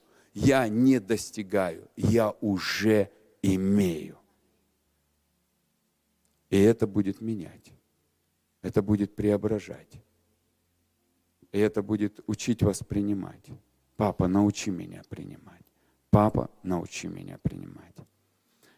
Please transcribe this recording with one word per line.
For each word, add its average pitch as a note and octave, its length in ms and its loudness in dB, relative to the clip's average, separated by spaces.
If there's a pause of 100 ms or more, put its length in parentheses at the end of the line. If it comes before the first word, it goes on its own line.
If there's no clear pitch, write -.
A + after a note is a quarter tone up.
(320)
Я B2+ 360 2
не B2 320 4
достигаю. F#2+ 960 -4
Я A2 340 2 (100)
уже G2+ 680 0 (320)
имею. F#2+ 760 0 (2250)
И G2 100 4
это A2 260 4
будет G2 340 -2
менять. A2 520 -10 (920)
Это F#2 180 0
будет G2+ 360 0
преображать. G#2 840 -2 (1500)
И G2+ 80 -4
это G#2 240 0
будет G#2 440 -4
учить A2 360 -2
вас G2+ 180 2
принимать. G2+ 680 -6 (460)
"Папа, F#2 320 0
научи G2+ 420 2
меня F2 380 -10
принимать. - 540 -16 (480)
Папа, - 400 4 (120)
научи F2+ 460 -6
меня F2+ 300 -14
принимать". - 580 -8 (800)